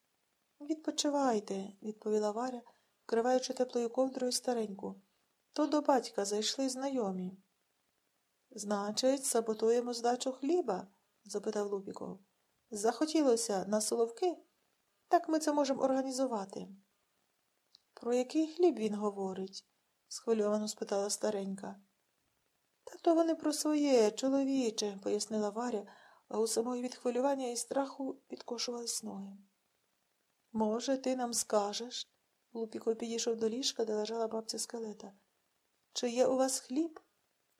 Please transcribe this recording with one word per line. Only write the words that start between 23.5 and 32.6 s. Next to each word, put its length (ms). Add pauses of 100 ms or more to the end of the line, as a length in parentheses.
своє, 580
чоловіче", — 920
пояснила 460
Варя, 360 (420)
а 120
у 80
самої 360
від 120
хвилювання 520
і 100
страху 560 (140)
підкошувались 760
ноги. 340 (1120)
"Може, 460
ти 180
нам 180
скажеш?" 800 (420)
Лупіко 420